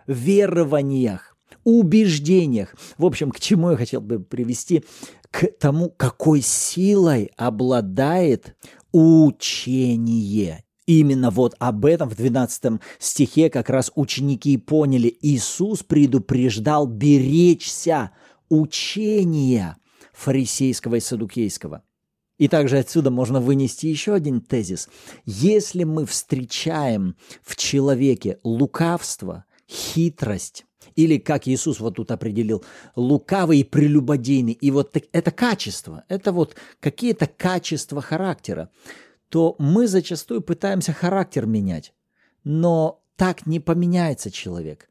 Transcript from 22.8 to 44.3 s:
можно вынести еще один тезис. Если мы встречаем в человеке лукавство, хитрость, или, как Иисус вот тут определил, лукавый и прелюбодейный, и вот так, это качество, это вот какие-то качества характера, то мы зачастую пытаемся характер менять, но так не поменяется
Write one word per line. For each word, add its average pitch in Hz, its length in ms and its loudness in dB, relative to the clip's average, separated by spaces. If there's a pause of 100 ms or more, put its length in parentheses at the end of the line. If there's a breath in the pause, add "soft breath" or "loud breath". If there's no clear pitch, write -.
можно 123 280 0
вынести 135 460 0
еще 160 300 -2
один 143 260 0
тезис. 95 480 -6 (380 loud breath)
Если 175 580 0
мы 156 220 -2
встречаем 127 1120 -4 (260 loud breath)
в - 140 -16
человеке 135 840 0
лукавство, 117 1040 -4 (240)
хитрость, - 960 -6 (320 soft breath)
или, 156 220 4
как 143 300 -4
Иисус 131 320 -2
вот 110 160 -6
тут 113 140 -8
определил, 110 540 -4 (320 loud breath)
лукавый 147 640 2
и 123 40 2
прелюбодейный, 139 880 2
и 139 180 -2
вот 135 220 0
так, - 100 -2 (100)
это 170 200 0
качество, - 760 -6
это 196 240 -4
вот 175 240 -2 (240 loud breath)
какие-то 220 460 -2
качества 170 720 -6
характера, 160 720 -6 (580 loud breath)
то 165 300 0
мы 180 280 2
зачастую 190 540 -2
пытаемся 180 540 -4
характер 180 500 -2
менять, 101 480 -4 (520)
но 160 580 0 (140)
так 180 300 -2
не 160 140 -2
поменяется 170 720 -2